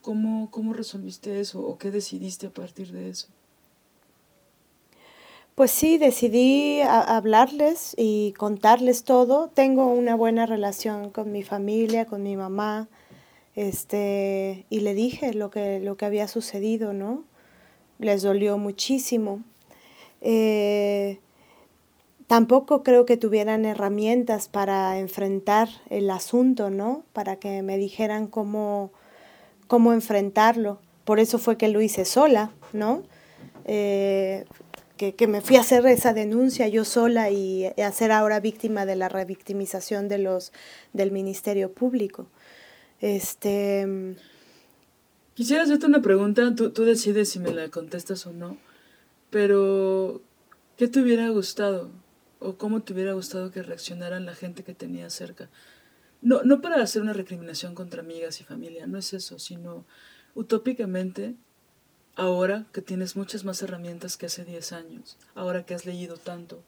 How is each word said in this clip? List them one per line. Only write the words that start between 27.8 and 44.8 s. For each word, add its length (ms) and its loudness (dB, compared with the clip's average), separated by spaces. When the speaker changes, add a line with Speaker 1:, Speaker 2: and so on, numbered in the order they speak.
Speaker 2:
cómo, 640 -4
cómo 260 8
enfrentarlo. 880 2
Por 160 4
eso 180 4
fue 180 2
que 120 2
lo 120 2
hice 220 0
sola, 480 4
¿no? 300 -2
Eh, 800 0
que, 160 -4
que 140 2
me 140 0
fui 160 6
a 40 10
hacer 260 6
esa 260 6
denuncia 560 2
yo 160 2
sola 440 2
y, 360 -2
y 60 -2
a 100 0
ser 200 2
ahora 280 4
víctima 460 -4
de 100 -2
la 140 -2
revictimización 1000 -6
de 100 -4
los, 340 -4
del 180 0
Ministerio 600 -4
Público. 540 -4
Este, 1120 -4